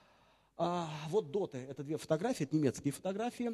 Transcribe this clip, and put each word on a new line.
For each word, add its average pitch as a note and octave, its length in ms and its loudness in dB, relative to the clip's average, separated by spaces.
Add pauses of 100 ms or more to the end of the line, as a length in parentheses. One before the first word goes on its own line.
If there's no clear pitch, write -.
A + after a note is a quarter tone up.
(580)
А, E3+ 300 0 (220)
вот E3+ 220 2
доты, C3 260 0
это C3+ 260 -8
две D3 140 -2
фотографии, E3+ 460 2
это D3 120 2
немецкие C#3+ 360 4
фотографии. A3+ 600 -2